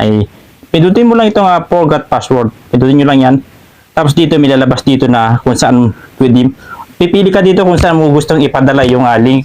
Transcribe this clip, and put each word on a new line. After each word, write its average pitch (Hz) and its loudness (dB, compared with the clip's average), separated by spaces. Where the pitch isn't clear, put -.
eh, 107 0
pindutin 185 2
mo 233 2
lang 226 2
itong, 208 -2
ah, 180 0
forgot 156 -2
password. 127 -2
Pindutin 135 2
nyo 139 0
lang 135 2
yan. 131 2
Tapos 147 -2
dito, 160 0
may 143 2
lalabas 131 0
dito 135 0
na 117 -2
kung 123 -2
saan 123 0
pwede. 127 0
Pipili 185 0
ka 190 0
dito 190 2
kung 170 2
saan 165 0
mo 156 2
gustong 151 -2
ipadala 135 0
yung, 127 0
ah, 120 0
link 131 0